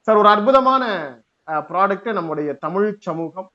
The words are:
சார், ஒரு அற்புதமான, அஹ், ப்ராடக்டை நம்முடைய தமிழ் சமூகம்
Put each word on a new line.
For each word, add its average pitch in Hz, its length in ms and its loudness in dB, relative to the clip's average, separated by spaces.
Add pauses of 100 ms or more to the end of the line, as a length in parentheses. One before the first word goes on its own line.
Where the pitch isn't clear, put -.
சார், 220 160 2
ஒரு 208 120 6
அற்புதமான, 226 800 2 (360)
அஹ், 156 220 -6
ப்ராடக்டை 196 440 -2
நம்முடைய 156 400 -6
தமிழ் 196 480 -4
சமூகம் 170 540 -10